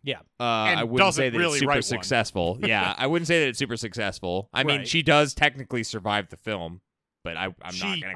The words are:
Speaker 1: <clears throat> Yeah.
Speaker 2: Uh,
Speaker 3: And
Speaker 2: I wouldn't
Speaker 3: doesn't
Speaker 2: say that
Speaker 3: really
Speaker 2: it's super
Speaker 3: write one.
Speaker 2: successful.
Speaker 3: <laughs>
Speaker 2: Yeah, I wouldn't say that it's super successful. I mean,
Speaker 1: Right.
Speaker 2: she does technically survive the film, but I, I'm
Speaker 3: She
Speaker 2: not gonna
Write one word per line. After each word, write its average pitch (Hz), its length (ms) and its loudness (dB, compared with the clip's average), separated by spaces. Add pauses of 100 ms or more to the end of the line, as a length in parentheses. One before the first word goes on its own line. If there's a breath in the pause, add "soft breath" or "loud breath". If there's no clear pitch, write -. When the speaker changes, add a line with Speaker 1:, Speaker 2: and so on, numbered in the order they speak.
Speaker 1:
<clears throat> - 20 -20
Yeah. 139 160 -6 (200)
Speaker 2:
Uh, 117 300 2
Speaker 3:
And 104 120 2
Speaker 2:
I 117 40 0
wouldn't 117 220 0
Speaker 3:
doesn't 160 160 2
Speaker 2:
say 131 80 2
that 113 80 -2
Speaker 3:
really 170 140 2
Speaker 2:
it's 139 80 2
super 139 100 2
Speaker 3:
write 143 60 4
one. 123 60 0
Speaker 2:
successful. 101 760 0
Speaker 3:
<laughs> - 20 -10
Speaker 2:
Yeah, 101 360 2
I 131 80 0
wouldn't 170 200 0
say 165 140 4
that 143 80 2
it's 120 100 -4
super 117 200 -2
successful. 98 720 -4
I 131 120 0
mean, 143 160 2
Speaker 1:
Right. 139 80 -8
Speaker 2:
she 165 140 0
does 147 300 4
technically 131 500 -2
survive 104 460 -2
the - 80 -20
film, 90 460 -8 (420)
but 82 140 -8
I, 92 240 -6
I'm 90 100 -14
Speaker 3:
She 92 160 -6
Speaker 2:
not 185 140 -4
gonna 95 140 -8